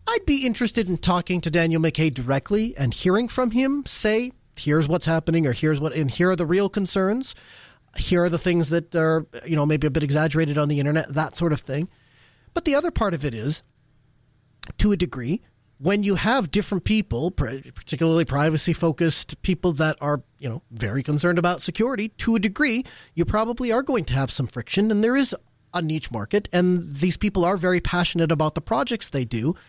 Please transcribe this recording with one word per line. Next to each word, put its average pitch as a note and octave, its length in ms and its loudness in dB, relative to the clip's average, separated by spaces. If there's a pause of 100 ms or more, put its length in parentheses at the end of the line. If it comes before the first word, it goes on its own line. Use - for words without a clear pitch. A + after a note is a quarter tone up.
I'd A#4 160 0
be C#4 220 2
interested A3+ 420 0
in F3+ 80 0
talking F3+ 460 0
to E3 80 -4
Daniel E3 320 2
McKay D#3 300 2
directly C#3 640 -2
and B2 160 0
hearing G#3 340 2
from B3+ 220 0
him C4+ 340 0
say, A3+ 480 -2 (240)
"Here's D3 320 2
what's E3 160 0
happening," E3 420 2
or B2+ 60 2
"Here's D#3 260 0
what, D3+ 160 -2
and D3 160 0
here F3 200 2
are F#3 60 2
the E3 100 -2
real F#3 240 2
concerns. G3 640 -2 (640)
Here F3 260 2
are F3+ 60 2
the E3+ 80 0
things E3+ 320 0
that E3+ 260 -2
are, D#3+ 300 2 (200)
you D#3+ 100 0
know, D3 100 2
maybe D3+ 200 2
a D3 40 0
bit D3 120 0
exaggerated D3+ 540 2
on D3 120 2
the D3 120 0
internet," D3 320 0
that D3+ 240 -2
sort E3+ 160 0
of C#3+ 80 0
thing. D3 280 -6 (640)
But - 100 -4
the C#4+ 100 2
other D4+ 160 2
part G3+ 220 0
of D3 140 -4
it B2 80 -4
is, B2 280 -4 (1160)
to G#3+ 120 4
a G3+ 60 4
degree, D#3 460 -4 (360)
when G3+ 240 0
you G3 140 2
have G#3+ 340 0
different G3 340 -2
people, G3 460 0
pr-, C3 440 -4
particularly E3 500 0
privacy-focused D#3+ 1160 0
people F3+ 300 0
that D#3 280 0
are, D3 220 -2 (160)
you C#3 100 -8
know, A2+ 220 -6
very A2 320 -4
concerned E3 360 0
about E3+ 240 0
security, A3 460 -2
to - 260 0
a A3 60 2
degree, A3+ 440 0 (300)
you E3+ 100 0
probably A#3 460 0
are A#3 120 2
going B3+ 240 0
to B2 80 -2
have C3+ 160 0
some C3 160 -4
friction, G3 440 -2
and G#3 140 4
there B3 120 2
is C#4 180 0 (380)
a F3+ 100 -2
niche D#3 280 -4
market, A#2 420 -2
and F3+ 420 2
these D#3+ 220 0
people G3+ 280 0
are F#3 120 2
very F3+ 240 0
passionate E3+ 520 0
about D#3 220 0
the D#3+ 60 -4
projects A#3+ 480 -2
they C3+ 160 -2
do. A#2 300 -2 (140)